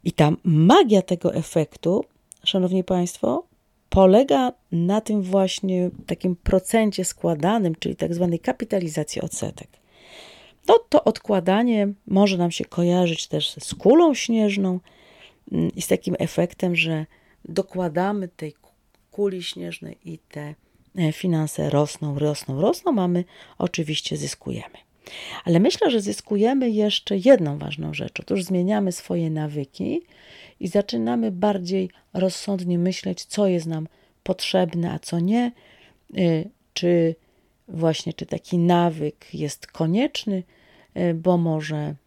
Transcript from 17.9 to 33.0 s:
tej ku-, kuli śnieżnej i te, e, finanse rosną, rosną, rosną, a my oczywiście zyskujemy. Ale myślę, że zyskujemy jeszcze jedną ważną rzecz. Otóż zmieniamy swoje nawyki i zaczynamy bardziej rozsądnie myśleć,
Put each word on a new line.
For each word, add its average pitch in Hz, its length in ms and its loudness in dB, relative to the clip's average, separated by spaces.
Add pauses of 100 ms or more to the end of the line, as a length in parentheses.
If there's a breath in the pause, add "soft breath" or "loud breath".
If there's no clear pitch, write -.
tej 156 240 -14
ku-, - 200 -20 (380)
kuli 190 320 -4
śnieżnej - 640 -12
i 160 140 -14
te, 147 360 -14 (440)
e, 156 140 2
finanse 156 580 -2
rosną, 143 480 -2
rosną, 147 420 -4
rosną, 247 420 0
a 180 60 2
my 175 160 0 (340 loud breath)
oczywiście 156 580 -4
zyskujemy. - 640 -10 (680 loud breath)
Ale 175 160 4
myślę, 330 300 2
że 233 100 2
zyskujemy 220 680 0
jeszcze 208 460 0
jedną 180 420 4
ważną 151 360 -8
rzecz. - 260 -10
Otóż 185 240 -2
zmieniamy 185 480 0
swoje 170 380 -4
nawyki 151 720 -6 (580 loud breath)
i 190 80 -6
zaczynamy 226 640 0
bardziej 185 600 -2 (240 soft breath)
rozsądnie 180 640 -2
myśleć, 180 460 -4